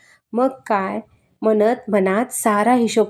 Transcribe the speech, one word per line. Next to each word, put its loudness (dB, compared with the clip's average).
मग 0
काय, -4
म्हणत 0
मनात 0
सारा 0
हिशोब 2